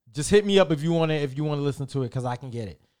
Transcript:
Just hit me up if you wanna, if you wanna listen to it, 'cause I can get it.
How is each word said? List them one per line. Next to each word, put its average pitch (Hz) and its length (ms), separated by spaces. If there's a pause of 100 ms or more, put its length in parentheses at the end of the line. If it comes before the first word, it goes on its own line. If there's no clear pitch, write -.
(120)
Just 143 200
hit 208 140
me 196 120
up 180 140
if 147 100
you 165 100
wanna, 160 220
if 143 240
you 151 60
wanna 147 180
listen 139 260
to 135 160
it, 120 80
'cause 127 140
I 123 100
can 127 140
get 117 180
it. 82 140 (180)